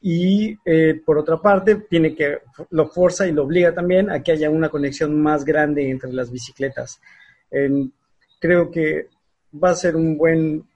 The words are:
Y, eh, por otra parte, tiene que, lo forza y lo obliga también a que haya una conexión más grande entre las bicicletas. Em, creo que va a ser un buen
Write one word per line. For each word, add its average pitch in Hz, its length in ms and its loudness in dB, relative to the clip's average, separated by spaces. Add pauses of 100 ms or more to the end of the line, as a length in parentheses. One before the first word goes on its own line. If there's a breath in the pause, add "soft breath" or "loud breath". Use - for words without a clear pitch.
Y, 196 640 0
eh, 160 400 2
por 151 140 2
otra 156 220 -2
parte, 202 360 4 (120)
tiene 160 260 2
que, 147 240 -2 (320)
lo 156 180 0
forza 180 380 0
y 175 60 -2
lo 147 120 0
obliga 170 280 2
también 185 380 0
a 151 120 -4
que 170 100 0
haya 151 180 0
una 156 180 0
conexión 147 520 -2
más 151 240 0
grande 147 440 0
entre 131 240 -6
las 127 180 -6
bicicletas. 123 720 -10 (500 soft breath)
Em, 139 400 0 (500)
creo 170 300 2
que 156 380 -4 (440)
va 175 180 0
a 175 40 2
ser 165 200 -2
un 160 240 0
buen 160 460 0 (120)